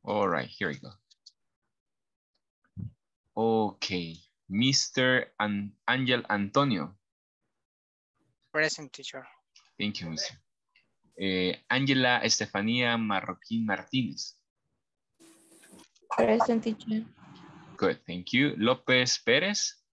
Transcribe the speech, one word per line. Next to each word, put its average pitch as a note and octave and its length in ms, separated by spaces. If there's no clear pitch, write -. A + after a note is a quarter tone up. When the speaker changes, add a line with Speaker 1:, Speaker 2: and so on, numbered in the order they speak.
Speaker 1:
All G#2 240
right, D#2 180
here - 220
we C#2+ 80
go. - 160
Okay, G2+ 880
Mister B2+ 880
An-, G2+ 320
Angel B2 400
Antonio. G2+ 640
Speaker 2:
Present, D3+ 400
teacher. C3+ 340
Speaker 1:
Thank G#2 240
you, E2 80
mister. - 260
Eh, F#2 400
Angela B2+ 520
Estefania A2+ 760
Marroquín A2 680
Martínez. G#2+ 720
Speaker 3:
Present, A3+ 480
teacher. A3 440
Speaker 1:
Good, F2+ 280
thank F2+ 280
you. C3 240
López B2+ 680
Pérez. E3+ 480